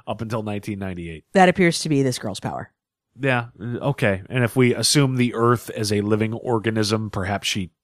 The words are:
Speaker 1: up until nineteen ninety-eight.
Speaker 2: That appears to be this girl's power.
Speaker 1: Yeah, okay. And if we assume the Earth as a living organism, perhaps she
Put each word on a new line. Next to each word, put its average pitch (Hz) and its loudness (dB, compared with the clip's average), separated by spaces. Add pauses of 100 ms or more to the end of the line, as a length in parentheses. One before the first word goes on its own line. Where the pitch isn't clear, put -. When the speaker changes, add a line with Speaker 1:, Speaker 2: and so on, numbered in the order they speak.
Speaker 1:
up 107 -6
until 113 -4
nineteen 104 -6
ninety-eight. 87 -10
Speaker 2:
That 185 8
appears 170 2
to 160 -6
be 139 2
this 127 -2
girl's 101 -8
power. 67 -8 (480)
Speaker 1:
Yeah, 123 0 (140)
okay. 113 -2
And 123 2
if 113 0
we 131 6
assume 131 2
the 123 2
Earth 117 2
as 107 -4
a 104 2
living 107 0
organism, 110 0
perhaps 98 -4
she 92 -4 (120)